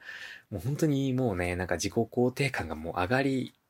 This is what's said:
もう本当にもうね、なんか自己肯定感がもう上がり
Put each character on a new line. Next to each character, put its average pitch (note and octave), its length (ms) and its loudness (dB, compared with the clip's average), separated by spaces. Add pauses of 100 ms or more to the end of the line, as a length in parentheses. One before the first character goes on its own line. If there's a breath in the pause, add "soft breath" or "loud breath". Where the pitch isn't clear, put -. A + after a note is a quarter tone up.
(500 loud breath)
も G2+ 100 -4
う - 20 -8
本 C3+ 160 -2
当 E3 80 2
に C3+ 280 2
も B2+ 200 2
う - 20 -2
ね、 F2+ 200 0
な F2+ 100 -2
ん - 20 -4
か F2 80 0
自 F#2+ 140 0
己 - 40 -10
肯 B2 380 2
定 C#3 180 0
感 F#2 180 -4
が D#2 80 -6
も D#2+ 160 -6
う - 40 -4
上 F#2 120 0
が B2+ 140 2
り C3+ 320 0 (160)